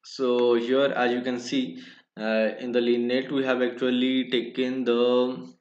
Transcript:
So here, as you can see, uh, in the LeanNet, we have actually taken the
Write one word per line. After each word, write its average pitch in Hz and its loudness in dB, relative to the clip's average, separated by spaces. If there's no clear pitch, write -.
So 123 2
here, 131 2
as 123 0
you 123 -2
can 123 -4
see, 127 -4
uh, 110 0
in 127 -8
the 123 2
LeanNet, 120 0
we 135 0
have 127 0
actually 127 0
taken 127 -2
the 123 2